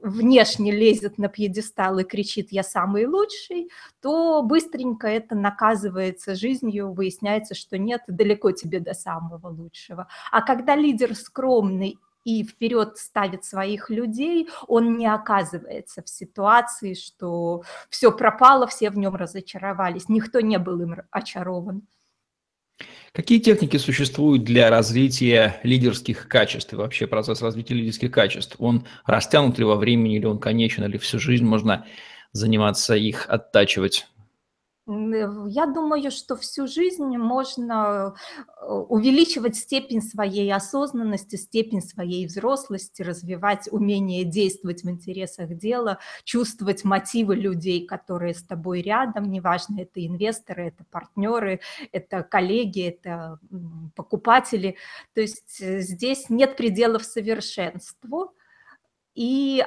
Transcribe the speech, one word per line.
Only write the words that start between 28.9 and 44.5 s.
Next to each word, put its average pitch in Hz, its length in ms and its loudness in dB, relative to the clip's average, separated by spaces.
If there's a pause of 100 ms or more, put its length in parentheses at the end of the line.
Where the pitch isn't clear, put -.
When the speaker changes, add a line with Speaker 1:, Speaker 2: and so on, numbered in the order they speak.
Speaker 2:
растянут 123 540 4
ли 117 60 4
во 107 100 6
времени, 110 420 4
или 107 100 0
он 104 120 0
конечен, 110 460 0
или 101 140 -4
всю - 200 -4
жизнь 120 260 2
можно 107 400 2 (480)
заниматься 107 640 2
их 107 340 0
оттачивать? - 800 2 (800)
Speaker 1:
М, 220 240 -4
э, 220 160 -2
в-, 202 180 -10
я 262 200 -2
думаю, 294 440 -2
что - 240 -8
всю 269 320 -8
жизнь 311 500 -2
можно, 226 1000 -2 (460)
э, - 60 -16
увеличивать 233 880 2
степень 262 460 -4
своей 202 500 -2
осознанности, 214 840 -4
степень 220 440 -2
своей 180 460 -6
взрослости, 208 760 -6
развивать 180 680 -4
умение 196 540 0
действовать 175 580 -2